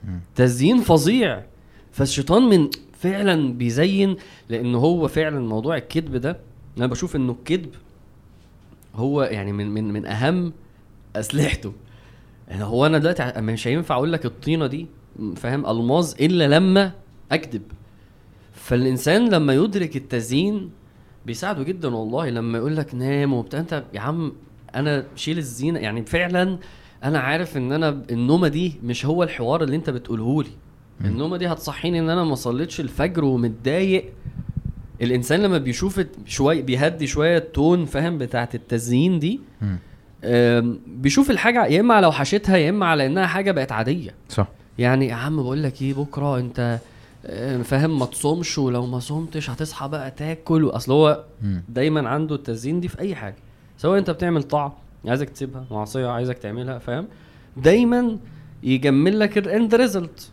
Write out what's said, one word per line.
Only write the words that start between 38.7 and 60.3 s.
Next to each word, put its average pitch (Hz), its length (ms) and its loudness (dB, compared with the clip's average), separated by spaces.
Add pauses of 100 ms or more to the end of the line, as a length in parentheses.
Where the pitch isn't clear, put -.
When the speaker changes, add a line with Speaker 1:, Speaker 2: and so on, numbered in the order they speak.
Speaker 2:
دي، 180 220 -2 (220)
Speaker 1:
مم. 95 160 -2 (460)
Speaker 2:
آم، 120 600 4
بيشوف 139 440 2
الحاجة 240 360 4
يا 156 140 4
إما 233 140 6
على 190 120 8
وحشتها 190 500 2
يا 160 140 4
إما 202 160 0
على 147 200 4
إنها 180 200 0
حاجة 196 260 0
بقت 135 200 -2
عادية. 113 420 -2 (140)
Speaker 1:
صح. - 200 0 (300)
Speaker 2:
يعني 127 300 4
يا 117 60 -4
عم 143 280 -4
بقول 135 200 -2
لك 135 200 -4
إيه، 135 120 -2
بكرة 139 440 -2
أنت، 120 400 -2 (480)
آم، 123 360 -4
فاهم، 143 360 2
ما 127 80 0
تصومش، 160 520 -2
ولو 123 280 0
ما 123 120 -6
صومتش 151 520 -8
هتصحى 143 380 -8
بقى 139 220 -8
تاكل. 160 580 0
أصل 120 240 -2
هو 151 320 6 (180)
Speaker 1:
مم. 95 260 -2
Speaker 2:
دايما 135 400 0
عنده 151 260 -2
التزيين 135 460 -4
دي 175 80 -6
في - 120 -10
أي 185 140 -4
حاجة، 104 220 -12 (420)
سواء 185 200 2
أنت 185 120 0
بتعمل 165 320 0
طاعة 143 340 -2 (300)
عايزك 131 240 -2
تسيبها، 131 400 -10
معصية 107 360 -4
عايزك 123 320 -4
تعملها، 123 400 -8
فاهم، 127 280 -6 (500)
دايما 233 600 4 (440)
يجمل 143 580 4
لك 208 180 2
ال 208 320 0
end 226 40 6 (160)
result. 175 320 -6 (100)